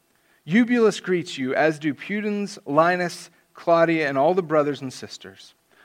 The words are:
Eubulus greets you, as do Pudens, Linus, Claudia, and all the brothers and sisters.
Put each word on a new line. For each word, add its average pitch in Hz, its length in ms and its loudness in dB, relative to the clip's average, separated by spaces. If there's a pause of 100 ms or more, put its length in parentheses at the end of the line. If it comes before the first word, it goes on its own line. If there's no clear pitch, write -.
(460)
Eubulus 226 560 2
greets 175 360 -4
you, 131 160 -2
as 151 240 2
do 147 160 -2
Pudens, 202 720 -6
Linus, 170 640 0 (240)
Claudia, 165 540 2
and 139 100 -2
all 151 160 4
the 190 80 -2
brothers 147 400 0
and 131 120 -10
sisters. - 600 -18 (320)